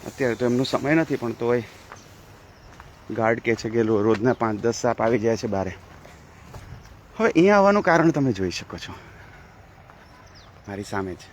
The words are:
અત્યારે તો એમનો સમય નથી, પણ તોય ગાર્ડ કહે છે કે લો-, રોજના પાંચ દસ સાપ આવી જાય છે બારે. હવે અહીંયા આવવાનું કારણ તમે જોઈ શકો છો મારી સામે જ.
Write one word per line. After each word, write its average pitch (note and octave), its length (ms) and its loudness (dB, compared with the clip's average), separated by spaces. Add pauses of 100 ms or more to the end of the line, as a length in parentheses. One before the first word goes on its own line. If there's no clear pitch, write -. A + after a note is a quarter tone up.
અત્યારે B2 300 -2
તો A#2+ 100 -2
એમનો B2 180 2
સમય C3+ 320 0
નથી, D#3 200 0
પણ A#2 160 -4
તોય A#2 320 -2 (1500)
ગાર્ડ A2+ 280 0
કહે A2+ 160 0
છે A2+ 140 -8
કે A2+ 140 0
લો-, G#2+ 180 2
રોજના A2 320 2
પાંચ A2 260 -2
દસ A#2 160 -2
સાપ A#2 260 -2
આવી A2+ 180 0
જાય A2+ 180 0
છે A#2+ 100 -8
બારે. F#2+ 300 -4 (1400)
હવે A3 140 2
અહીંયા G3 260 6
આવવાનું G3+ 260 4
કારણ E3 280 4
તમે C#3 220 0
જોઈ F#2+ 180 -2
શકો - 260 -12
છો - 140 -14 (1800)
મારી G2+ 160 -8
સામે F#2+ 320 -6
જ. - 20 -20 (160)